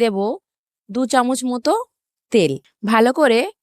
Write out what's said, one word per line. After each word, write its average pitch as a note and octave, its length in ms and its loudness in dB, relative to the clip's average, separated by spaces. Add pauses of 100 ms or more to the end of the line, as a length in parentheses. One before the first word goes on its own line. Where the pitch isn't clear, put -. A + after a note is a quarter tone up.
দেব A3 140 0 (760)
দু A#3+ 60 -2 (120)
চামচ B3+ 280 0 (100)
মতো B3 220 -2 (600)
তেল। E3+ 200 2 (380)
ভালো A3+ 200 4 (100)
করে A#3+ 200 4 (220)